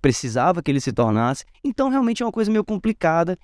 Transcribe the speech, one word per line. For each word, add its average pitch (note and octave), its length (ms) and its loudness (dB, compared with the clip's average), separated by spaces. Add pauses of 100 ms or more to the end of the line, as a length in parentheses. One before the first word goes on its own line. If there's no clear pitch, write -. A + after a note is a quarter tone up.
precisava C3+ 600 0
que - 80 -4
ele C#3 120 0
se C3+ 100 -4
tornasse. A2+ 540 0 (180)
Então, C4+ 240 0
realmente B3+ 340 0
é A#3+ 40 -2
uma A3+ 80 -4
coisa G#3+ 180 0
meio G#3+ 140 2
complicada, F3 800 0